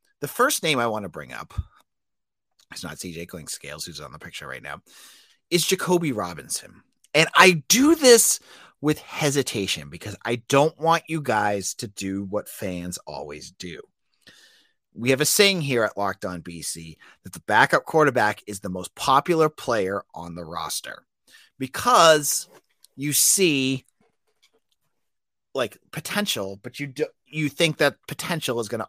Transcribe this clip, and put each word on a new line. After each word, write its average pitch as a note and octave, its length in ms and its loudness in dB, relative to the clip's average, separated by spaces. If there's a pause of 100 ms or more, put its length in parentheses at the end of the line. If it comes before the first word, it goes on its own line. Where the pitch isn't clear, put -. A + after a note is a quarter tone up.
(220)
the D3 60 -6
first C4+ 340 0
name D3+ 160 0
I A#2 100 2
wanna G#2+ 220 -4
bring C#2 240 -14
up, - 200 -14 (1160)
it's - 120 -14
not D2+ 160 -12
C F2+ 120 -12
J E2 140 -12
Clinkscales, D2+ 600 -12
who's D#2 140 -16
on C#2 120 -16
the C#2+ 80 -20
picture - 280 -16
right C2 140 -14
now, D2 200 -14 (680)
is E3+ 160 0
Jacoby F3 460 0
Robinson. F2 720 -10 (320)
And D#3+ 200 4
I F3 320 6
do C#4 280 6
this B3 440 6 (400)
with D3 200 -2
hesitation B2 920 -2
because F2+ 340 -12
I A#2+ 120 -2 (120)
don't D3 320 4
want D#3+ 280 2
you D#3+ 140 -4
guys G#2 540 0
to A#2 120 -10
do G2 380 -6
what G2 220 -6
fans F2+ 600 -8
always D2 420 -12
do. E2 320 -14 (1120)
We A#2+ 160 0
have C3+ 100 2
a D3+ 40 0
saying G3 360 4
here B2+ 220 0
at - 140 -2
Locked G2 280 -4
On F2+ 160 -8
B E2+ 200 -14
C D#2+ 360 -12 (260)
that F#2 100 -18
the - 80 -16
backup C3 440 4
quarterback B2 600 2
is G#2 120 -10
the G2 100 -10
most F2+ 260 -12
popular D#3 520 2
player G2+ 560 -2 (120)
on E2+ 200 -14
the E2+ 80 -10
roster D#2+ 600 -10 (540)
because D#3+ 880 4 (460)
you C#3 180 -4
see, C3+ 720 2 (1700)
like, B2 240 -4 (140)
potential, A2 720 -6
but - 180 -14
you C#3+ 80 -8
do, C#3+ 180 -6 (200)
you D3+ 240 -4
think D#3+ 280 0
that C#3+ 180 2 (120)
potential C#3 520 -4
is A2 80 -4
gonna A2 220 -6